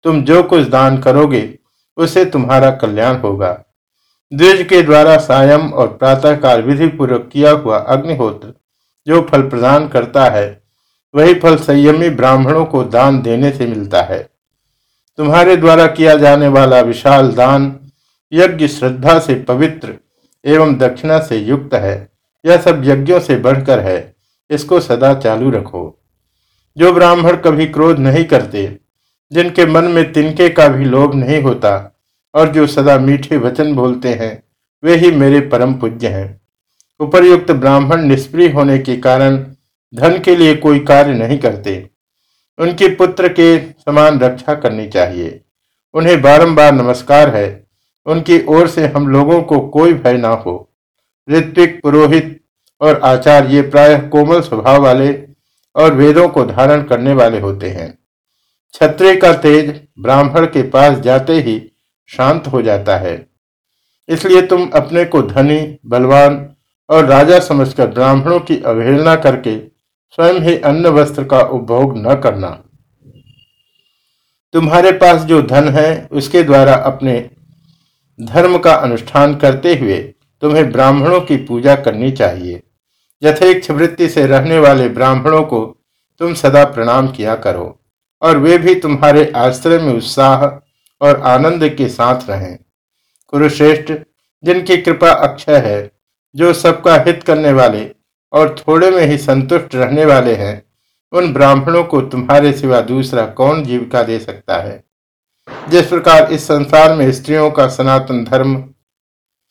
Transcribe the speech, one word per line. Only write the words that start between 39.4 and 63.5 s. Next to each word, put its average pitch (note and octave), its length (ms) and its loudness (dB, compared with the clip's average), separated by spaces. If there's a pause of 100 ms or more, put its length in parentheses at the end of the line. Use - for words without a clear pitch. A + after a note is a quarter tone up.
धन E3 240 0
के F3 160 0
लिए D#3+ 200 4
कोई D3+ 240 0
कार्य C#3+ 340 2
नहीं A#2 240 -4
करते। G2+ 520 -6 (720)
उनके F3 360 -2
पुत्र F3+ 320 0
के E3 320 2
समान D3 600 0
रक्षा B2+ 340 -2
करनी A2 340 -6
चाहिए। F2 540 -6 (520)
उन्हें E3 280 0
बारंबार D3+ 520 4
नमस्कार B2+ 600 2
है। G2+ 320 -6 (380)
उनकी E3 400 0
ओर D#3+ 220 4
से D#3+ 200 -4
हम C#3+ 200 -4
लोगों C#3+ 340 2
को D3+ 180 -2
कोई D#3 340 0
भय C3 200 -2
ना A#2+ 140 -2
हो। F2+ 460 -6 (560)
ऋत्विक, E3 520 0
पुरोहित D3+ 640 0 (380)
और D3 220 0
आचार्य C3+ 580 2
प्रायः C#3+ 460 2
कोमल D3+ 340 0
स्वभाव C3 420 0
वाले C3+ 400 0 (520)
और D3+ 180 2
वेदों D3+ 360 2
को B2+ 160 -2
धारण C3+ 380 0
करने B2+ 300 -2
वाले A#2 260 2
होते G2 300 -8
हैं। E2+ 280 -14 (720)
क्षत्रिय F#3 440 2
का F#3 180 4
तेज D3 480 0 (180)
ब्राह्मण C#3 460 0
के D3 180 -4
पास C#3 340 2
जाते C3 360 -2
ही A#2 380 -4 (360)
शांत D3 400 -2
हो C3 140 -2
जाता G2+ 360 -2
है। E2+ 300 -8 (840)